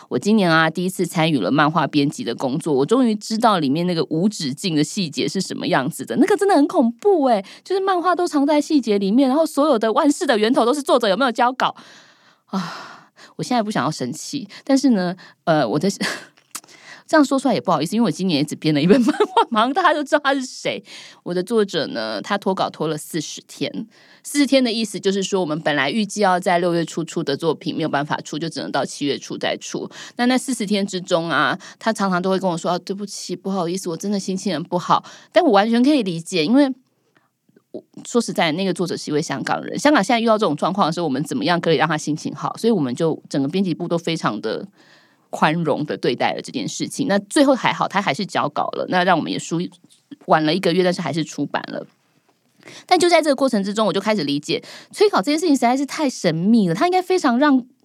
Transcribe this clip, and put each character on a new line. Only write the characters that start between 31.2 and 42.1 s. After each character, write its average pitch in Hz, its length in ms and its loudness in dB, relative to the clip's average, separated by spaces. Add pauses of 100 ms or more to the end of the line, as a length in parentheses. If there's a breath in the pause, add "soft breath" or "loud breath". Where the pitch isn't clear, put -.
啊， 143 280 0 (220 loud breath)
他 226 120 -2
常 196 200 -2
常 175 100 0
都 190 80 -2
会 190 80 2
跟 185 100 -2
我 170 80 0
说 170 160 -4
：“啊， 175 60 0
对 180 180 -8
不 202 100 -10
起， - 300 -10
不 - 140 -8
好 185 180 -2
意 175 80 -4
思， 190 140 -8
我 165 80 -4
真 202 140 -4
的 202 80 -2
心 185 180 -4
情 185 160 -4
很 151 100 -4
不 175 140 -2
好。” 165 260 0 (300 loud breath)
但 349 100 6
我 294 80 4
完 196 160 6
全 233 160 4
可 269 60 4
以 285 140 4
理 170 180 -4
解， 165 240 -2
因 208 80 2
为 269 180 6 (1000)
我 - 120 -12 (220)
说 240 160 0
实 220 100 -4
在， 170 200 2
那 180 120 -2
个 185 80 2
作 175 140 -2
者 147 100 -2
是 - 140 -8
一 147 60 -2
位 143 40 2
香 139 240 -4
港 - 200 -2
人， - 160 -8
香 294 120 4
港 214 120 4
现 247 100 0
在 233 60 4
遇 226 80 0
到 220 100 4
这 214 80 0
种 147 100 0
状 165 160 -2
况 190 140 0
的 160 80 0
时 175 60 -4
候， 175 80 0
我 - 20 -2
们 127 140 -2
怎 - 120 -6
么 - 80 -4
样 170 160 2
可 165 140 2
以 - 20 4
让 139 120 2
他 160 100 -2
心 - 180 -4